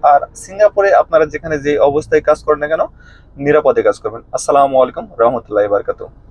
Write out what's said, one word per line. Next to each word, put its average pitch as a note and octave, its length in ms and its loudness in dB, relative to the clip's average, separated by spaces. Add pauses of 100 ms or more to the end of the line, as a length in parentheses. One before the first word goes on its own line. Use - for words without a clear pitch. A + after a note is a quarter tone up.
আর C#3+ 180 4 (140)
সিঙ্গাপুরে G3 600 0
আপনারা D#3+ 320 2
যেখানে D3+ 320 -8
যে C#3+ 200 -4
অবস্থায় D3+ 440 0
কাজ D3+ 200 0
করেন D3 180 -2
না D3 80 -6
কেন, E3 140 -2 (540)
নিরাপদে C#3 460 2
কাজ G#2 200 0
করবেন। A2+ 200 -10 (100)
আসসালামু C3+ 500 2
আলাইকুম B2 220 -4 (140)
রহমতুল্লাহি A2+ 500 0
বারাকাতুহু। - 640 -6